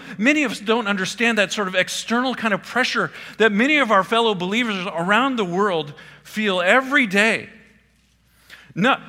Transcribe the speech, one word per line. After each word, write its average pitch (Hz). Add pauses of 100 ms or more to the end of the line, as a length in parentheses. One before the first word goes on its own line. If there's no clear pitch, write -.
(160)
many 294
of 202
us -
don't 220
understand 202
that 196
sort 202
of 185
external 233
kind 214
of -
pressure 233 (240)
that 214
many 262
of 254
our 190
fellow 226
believers 196
around 208
the 214
world 175 (300)
feel 196
every 254
day. 196 (1200)
No, 220 (100)